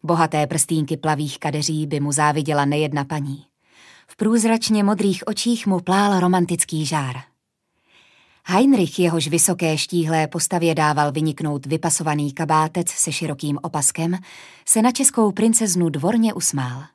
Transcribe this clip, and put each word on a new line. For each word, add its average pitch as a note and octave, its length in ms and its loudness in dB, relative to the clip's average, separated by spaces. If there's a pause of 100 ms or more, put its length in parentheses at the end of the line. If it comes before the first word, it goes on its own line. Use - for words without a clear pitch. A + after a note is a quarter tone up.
Bohaté D#3+ 440 0
prstýnky D#3 500 -2
plavých D3+ 420 -4
kadeří D3+ 480 -4
by C#3+ 140 -2
mu C#3+ 120 -2
záviděla D3 520 2
nejedna D3 400 0
paní. C#3 400 -6 (640)
V - 100 -20
průzračně A3 680 2
modrých G3+ 420 0
očích A3+ 400 -2
mu F#3+ 140 2
plál F#3+ 400 2
romantický F3 680 0
žár. C3+ 300 -4 (1300)
Heinrich, G#3 540 4
jehož E3 300 2
vysoké E3 500 0
štíhlé D#3+ 480 0
postavě E3+ 480 0
dával D3+ 380 2
vyniknout D3 540 -2
vypasovaný D3+ 680 -2
kabátec D#3 560 0
se - 240 -4
širokým D3 500 -4
opaskem, E3 560 -2 (480)
se A3 160 4
na B3 100 6
českou A3+ 400 0
princeznu G3 560 2
dvorně G#3 460 0
usmál. C3+ 480 -4 (120)